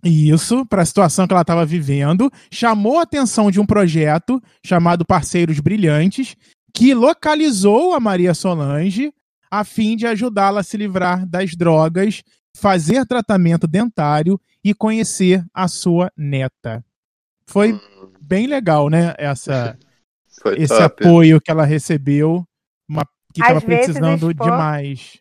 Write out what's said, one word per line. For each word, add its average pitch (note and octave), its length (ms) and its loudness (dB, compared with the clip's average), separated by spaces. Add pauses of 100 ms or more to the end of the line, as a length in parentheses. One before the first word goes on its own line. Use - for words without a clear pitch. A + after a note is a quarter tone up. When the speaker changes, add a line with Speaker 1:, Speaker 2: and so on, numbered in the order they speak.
Speaker 1:
Isso, E3 640 2
pra G3 180 0
situação F#3 420 0
que G3 60 -2
ela F3 120 2
tava E3+ 200 0
vivendo, D3+ 640 0 (200)
chamou A3+ 480 0
a E4+ 40 2
atenção A#3+ 480 0
de F#3 80 0
um G#3 60 2
projeto E3+ 760 0 (220)
chamado E3+ 420 2
Parceiros E3 540 0
Brilhantes, F3 760 0 (380)
que C4 180 4
localizou D4 1000 2
a C#4+ 60 -2
Maria F3+ 340 0
Solange F3 800 -4 (380)
a G#3 140 -4
fim A3 320 -4
de A3+ 100 -4
ajudá-la G#3 540 0
a F#3 40 -4
se - 120 -10
livrar F#3 480 -4
das F3+ 320 -6
drogas, E3+ 680 0 (320)
fazer G3 520 0
tratamento F#3 600 0
dentário E3 720 -2 (240)
e G3+ 120 0
conhecer F#3+ 680 0 (120)
a F#3 140 -4
sua F3 480 -2
neta. C3 680 -8 (640)
Foi G#3 260 0
Speaker 2:
Hum. G3 460 -20
Speaker 1:
bem F#3 260 -4
legal, F3 440 0
né, E3+ 260 0
essa, C3 600 -6 (280)
Speaker 3:
<laughs> - 360 -20
Foi G2+ 160 -2
Speaker 1:
esse C3+ 180 2
Speaker 3:
top. - 280 0
Speaker 1:
apoio E3 360 8
que - 100 -10
ela D#3 140 0
recebeu, D3+ 800 -2 (440)
uma, D#3 160 -6 (280)
que - 80 -8
Speaker 4:
Às A#3 80 4
Speaker 1:
tava B3+ 120 2
Speaker 4:
vezes - 240 0
Speaker 1:
precisando E3 480 -2
Speaker 4:
expor, D3+ 180 -6
Speaker 1:
demais. D3 720 -6